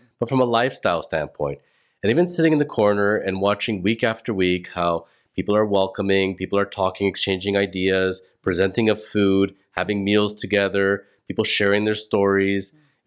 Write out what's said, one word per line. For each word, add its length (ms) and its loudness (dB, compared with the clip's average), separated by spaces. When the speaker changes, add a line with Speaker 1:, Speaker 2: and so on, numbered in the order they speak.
Speaker 1:
but 100 -4
from 120 2
a 40 2
lifestyle 560 0
standpoint. 580 -6
And 80 2
even 160 2
sitting 260 2
in 60 4
the 60 0
corner 500 2
and 260 -4
watching 400 -2
week 220 0
after 300 -2
week 400 0
how 320 -2
people 200 0
are 100 2
welcoming, 720 0
people 240 -2
are 60 0
talking, 420 -2
exchanging 500 -2
ideas, 640 0
presenting 460 0
of 140 0
food, 520 2
having 320 -2
meals 320 2
together, 680 0
people 160 -2
sharing 420 0
their 100 0
stories. 760 0
Speaker 2:
Mm-hmm. 80 -20